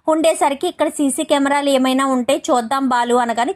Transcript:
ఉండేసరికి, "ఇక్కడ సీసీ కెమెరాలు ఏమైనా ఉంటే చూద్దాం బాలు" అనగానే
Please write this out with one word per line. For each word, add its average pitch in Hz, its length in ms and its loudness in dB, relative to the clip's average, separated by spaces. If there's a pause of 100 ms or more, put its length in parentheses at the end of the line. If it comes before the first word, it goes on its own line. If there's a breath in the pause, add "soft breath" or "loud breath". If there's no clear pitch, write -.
ఉండేసరికి, 311 580 2
"ఇక్కడ 311 220 -2
సీసీ 285 340 -2
కెమెరాలు 285 480 0
ఏమైనా 262 360 2
ఉంటే 269 440 -2
చూద్దాం 262 380 0
బాలు" 240 260 0
అనగానే 240 420 0